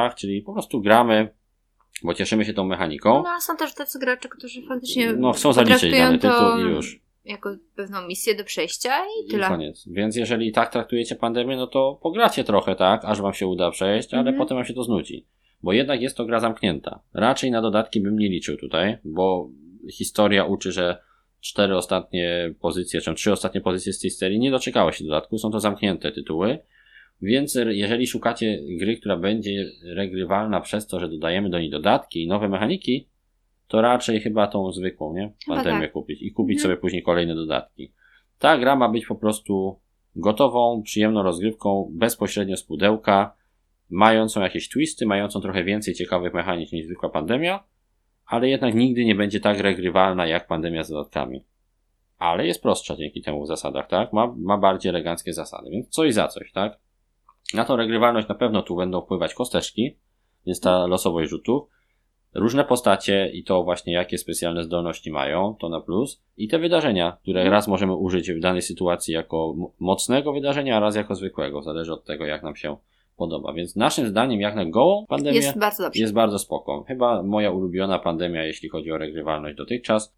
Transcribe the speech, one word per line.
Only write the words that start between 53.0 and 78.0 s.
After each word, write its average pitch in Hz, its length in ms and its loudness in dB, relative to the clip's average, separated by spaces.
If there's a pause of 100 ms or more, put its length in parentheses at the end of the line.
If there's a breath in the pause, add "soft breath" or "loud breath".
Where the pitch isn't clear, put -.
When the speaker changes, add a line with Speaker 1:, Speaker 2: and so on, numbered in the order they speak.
Speaker 1:
temu 73 220 -6
w 73 40 -8
zasadach, 73 400 -6
tak? 98 260 0
Ma, 120 240 0
ma 101 200 0
bardziej 95 320 2
eleganckie 85 440 -4
zasady, 76 360 -12
więc 95 200 -8
coś 156 240 2
za 92 140 4
coś, - 240 -12
tak? 98 260 -4 (760)
Na 110 120 0
tą 139 100 0
regrywalność 113 520 2
na 101 80 -4
pewno 107 260 0
tu 87 140 -6
będą 90 260 -2
wpływać 82 320 -2
kosteczki, 120 640 -2 (500)
więc 90 140 -4
ta 90 280 2
losowość 85 420 0
rzutów. 110 340 -2 (720)
Różne 117 320 2
postacie 98 680 2
i 87 100 -10
to 92 200 2
właśnie 87 300 -2
jakie 87 240 -2
specjalne 85 460 -4
zdolności 82 480 -4
mają, 78 480 -2
to 85 100 -6
na 80 120 -6
plus. 107 400 -4 (160)
I 107 100 -6
te 165 120 0
wydarzenia, 147 640 0
które 92 200 -2
Speaker 2:
Mhm. 95 120 4
Speaker 1:
raz 104 140 4
możemy 95 280 2
użyć 90 360 -2
w 82 80 -4
danej 90 220 0
sytuacji 87 520 -2
jako 80 440 -2
mo-, 87 220 -6
mocnego 135 540 0
wydarzenia, 139 440 0
a - 20 4
raz 104 160 2
jako 104 200 -4
zwykłego. 73 460 -6
Zależy 80 320 -6
od 76 120 -12
tego, 76 200 -8
jak 76 180 -6
nam 76 120 -10
się 73 220 -8 (400)
podoba. 78 360 -6
Więc 87 220 -8
naszym 117 320 0
zdaniem, 107 340 0
jak 104 140 -2
na 98 100 -2
gołą 160 440 4
pandemię, 147 280 2
Speaker 2:
Jest 139 220 0
bardzo 208 240 0
dobrze. - 180 -2
Speaker 1:
jest 110 120 0
bardzo 107 260 4
spoko. - 480 -6
Chyba 123 360 0
moja 104 280 2
ulubiona 92 480 -2
Pandemia, 85 460 -2